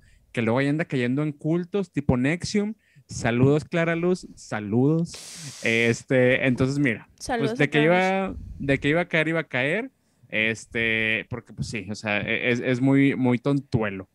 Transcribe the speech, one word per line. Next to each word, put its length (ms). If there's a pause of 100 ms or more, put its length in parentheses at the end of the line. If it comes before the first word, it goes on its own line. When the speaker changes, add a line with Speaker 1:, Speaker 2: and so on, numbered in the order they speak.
(320)
Speaker 1:
que 100
luego 160
ahí 80
anda 200
cayendo 360
en 100
cultos, 600
tipo 240
Nexium. 580 (340)
Saludos, 580
Clara 280
Luz, 320 (100)
saludos. 1300
Este, 840
entonces, 320
mira, 320
pues, 160
Speaker 2:
Saludos 320
Speaker 1:
de 60
Speaker 2:
a 20
Speaker 1:
que 180
Speaker 2:
Clara 440
Speaker 1:
iba, 60 (240)
de 200
que 100
iba 140
a 60
caer, 200
iba 120
a 80
caer. 420 (560)
Este, 840
porque, 220
pues, 160
sí, 220
o 40
sea, 260
e-, 300
es, 100
es 200
muy, 340
muy 240
tontuelo. 760